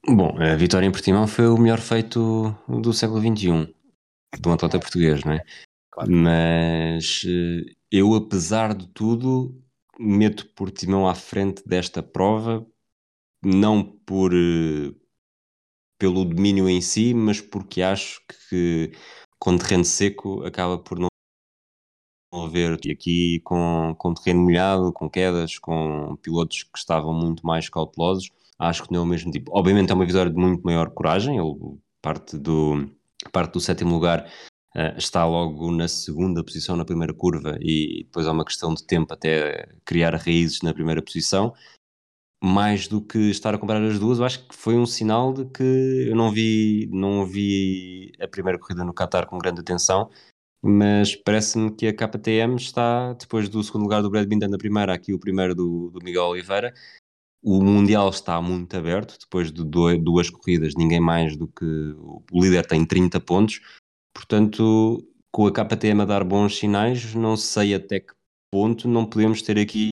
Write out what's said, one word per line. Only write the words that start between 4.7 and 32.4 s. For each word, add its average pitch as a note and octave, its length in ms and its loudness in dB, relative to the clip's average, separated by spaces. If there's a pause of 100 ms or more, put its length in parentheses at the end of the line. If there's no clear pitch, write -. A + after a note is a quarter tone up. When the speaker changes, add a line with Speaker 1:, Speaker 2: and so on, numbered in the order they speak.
Speaker 1:
português, D#2 460 0
não D2+ 80 -2
é? D#2 100 -2 (480)
Speaker 2:
Claro. - 220 -4
Speaker 1:
Mas, E2 1120 2
eh, F2 480 -4 (160)
eu, G2+ 240 4
apesar G#2+ 600 0
de F#2 140 -12
tudo, B2+ 680 -2 (400)
meto G#2+ 520 2
Portimão F#2+ 580 -2
à F2 80 0
frente G2 500 -4
desta F2+ 380 -4
prova, A2 640 0 (760)
não G#2 400 4
por, F#2+ 520 0
eh, D#2+ 600 0 (1040)
pelo F#2 280 2
domínio F#2+ 420 2
em F#2 140 2
si, A2+ 320 0
mas G#2+ 260 2
porque - 420 -8
acho F#2+ 380 -2 (300)
que E2+ 420 0 (480)
com F2+ 180 2
terreno F2+ 280 2
seco G2 580 -2
acaba F2+ 340 -4
por F2 220 -10
não F2+ 80 0 (1300)
haver, E2+ 500 -2
e - 80 -6
aqui E2+ 540 0
com, E2+ 520 0
com F2 160 -2
terreno F2+ 280 2
molhado, F2+ 500 2
com E2 180 -8
quedas, F2+ 480 -2
com D#2 640 -6
pilotos E2 420 -4
que - 140 -18
estavam D#2+ 360 -2
muito E2 340 -2
mais E2 220 -2
cautelosos, F2 600 -4 (300)
acho E2 240 -2
que - 100 -10
não F2 80 0
é - 20 0
o - 20 0
mesmo E2+ 260 -4
tipo. - 260 -10
Obviamente F#2+ 340 4
é - 20 2
uma F#2 120 2
vitória F2+ 260 2
de D#2+ 60 -4
muito F2+ 260 2
maior E2 280 0
coragem, G2 460 -2
ele D2+ 400 -6 (240)
parte D#2 360 -8
do, D2+ 520 0 (420)